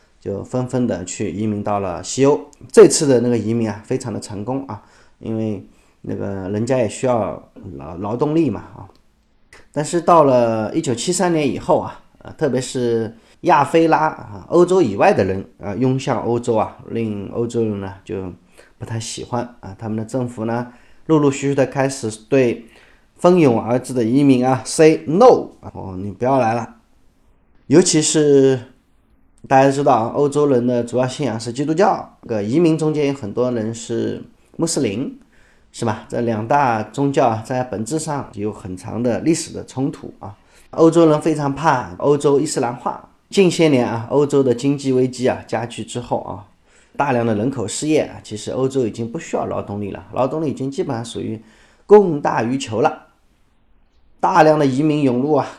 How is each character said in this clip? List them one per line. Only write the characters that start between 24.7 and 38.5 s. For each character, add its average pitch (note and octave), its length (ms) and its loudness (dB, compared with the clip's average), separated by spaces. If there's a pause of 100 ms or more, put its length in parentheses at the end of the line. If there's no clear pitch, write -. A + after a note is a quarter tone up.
no F3+ 440 6 (100)
啊， G2+ 160 -18
哦， F#2+ 240 -12
你 G2+ 120 -8
不 F#2+ 140 -6
要 C3+ 140 2
来 A2+ 160 0
了。 A#2 220 -8 (880)
尤 C#3+ 120 6
其 E3+ 220 4
是 C#3 580 4 (880)
大 C3+ 140 6
家 C#3 80 6
知 C#3 140 0
道 C#3 100 4
啊， A2+ 220 2
欧 C#3+ 120 2
洲 C#3+ 200 2
人 B2 180 2
的 B2 180 0
主 A#2+ 140 -6
要 B2+ 100 0
信 C#3 200 -6
仰 A2 120 -4
是 A#2 140 -8
基 C#3 100 -4
督 D3+ 100 -2
教， F3+ 500 -2
这 - 60 -12
个 G#2+ 140 -2
移 A2+ 140 -2
民 E3 180 2
中 D#3 160 -2
间 D3 160 -2
有 C#3 60 -2
很 G#2+ 180 -10
多 B2 200 -2
人 A2+ 240 -4
是 A2+ 480 -6 (340)
穆 D#3+ 80 -4
斯 D#3+ 160 -2
林， A#2+ 380 -6 (520)
是 - 140 -8
吧？ G#2+ 240 -6
这 B2 120 -4
两 A#2 260 -4
大 B2+ 340 2
宗 C#3 320 -4
教 C#3+ 140 2
啊， A2 180 -2
在 B2+ 180 -4
本 A2 220 -8
质 D#3 140 -4
上 C#3+ 340 -8
有 G#2 180 -6